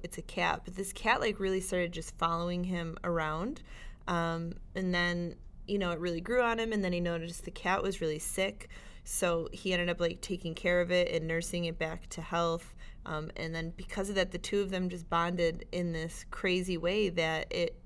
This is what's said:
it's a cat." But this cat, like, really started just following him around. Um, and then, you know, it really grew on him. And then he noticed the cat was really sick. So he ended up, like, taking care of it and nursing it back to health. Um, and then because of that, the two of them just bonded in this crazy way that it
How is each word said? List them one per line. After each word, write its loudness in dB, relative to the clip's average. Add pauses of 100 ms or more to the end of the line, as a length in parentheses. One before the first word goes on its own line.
it's -8
a -10
cat." 0
But -10
this -4
cat, 2
like, 0
really 2
started 0
just -8
following 0
him -2
around. 0 (440)
Um, 0 (220)
and 2
then, 2 (320)
you 2
know, 2
it 0
really 0
grew 4
on 4
him. 0
And 4
then 2
he 2
noticed -2
the -8
cat 2
was 0
really 0
sick. -2 (340)
So 2
he -2
ended 2
up, 0
like, 0
taking -4
care 4
of 2
it 6
and 0
nursing 0
it -4
back -4
to -8
health. 0 (300)
Um, -4
and -4
then -4
because -4
of -4
that, 4
the -4
two 2
of 0
them 0
just -8
bonded 2
in 0
this -4
crazy 2
way 4
that 2
it 2 (100)